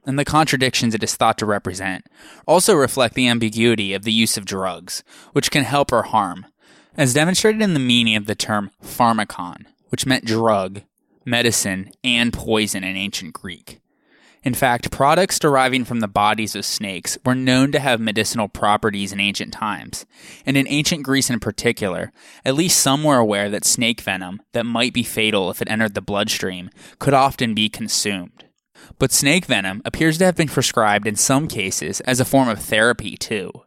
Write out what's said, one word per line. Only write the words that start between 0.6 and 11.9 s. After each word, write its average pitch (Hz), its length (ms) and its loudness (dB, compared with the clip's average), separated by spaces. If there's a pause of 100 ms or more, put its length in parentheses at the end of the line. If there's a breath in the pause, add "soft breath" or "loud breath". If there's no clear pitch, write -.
it 104 80 -2
is - 140 -4
thought 113 220 2
to 110 80 -4
represent 95 600 -4 (400 loud breath)
also - 280 4
reflect 131 400 2
the 131 120 2
ambiguity 113 680 2
of 98 80 -6
the 110 100 -2
use 110 240 2
of 101 80 -8
drugs, 92 580 -6 (300 loud breath)
which 139 180 0
can 143 140 2
help 139 260 0
or 117 120 2
harm, 95 420 -2 (540 soft breath)
as 131 160 2
demonstrated 190 480 2
in 196 100 2
the 143 80 0
meaning 120 340 2
of 104 120 -2
the 104 80 -4
term 104 360 -4 (140)
pharmakon, 107 800 -2 (240)
which - 160 -4
meant 131 220 0
drug, 104 560 0 (420)
medicine, 110 680 0 (140)